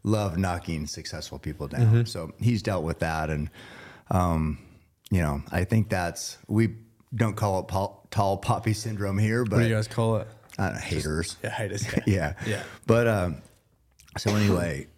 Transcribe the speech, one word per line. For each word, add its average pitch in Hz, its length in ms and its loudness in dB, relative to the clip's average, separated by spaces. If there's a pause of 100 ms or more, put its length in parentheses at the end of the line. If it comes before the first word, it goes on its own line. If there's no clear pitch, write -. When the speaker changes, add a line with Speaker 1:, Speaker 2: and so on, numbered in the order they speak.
Speaker 1:
love 104 360 2
knocking 85 480 -2
successful 78 520 -10
people 73 300 -8
down. 123 120 -4
Speaker 2:
Mm-hmm. 117 240 8
Speaker 1:
So 85 340 -8
he's 113 240 2
dealt 92 220 0
with 80 160 -2
that, 80 300 0
and, 76 200 -2 (600)
um, 80 480 2 (520)
you 92 100 4
know, 73 300 0
I 92 140 0
think 110 240 2
that's, 87 580 -4
we 110 280 2 (400)
don't 107 220 0
call 98 240 0
it - 80 -10
pol-, - 420 -4
tall 98 260 2
poppy 110 380 0
syndrome 101 440 -2
here, 110 260 2
but 107 120 0
Speaker 2:
What 117 60 6
do 113 60 4
you 113 60 2
guys 110 140 0
call 113 280 0
it? - 120 -4 (300)
Speaker 1:
Uh, 95 200 -2
haters. 78 500 -4
Speaker 2:
Just, - 140 -12
yeah, 107 80 -6
haters, 101 420 -6
yeah. - 100 0
Speaker 1:
<laughs> - 40 -2
Yeah. 87 260 2 (140)
Speaker 2:
Yeah. 98 160 -2 (240)
Speaker 1:
But, 117 200 6
um, 90 300 2 (840)
so 104 160 0
anyway 87 520 2 (120)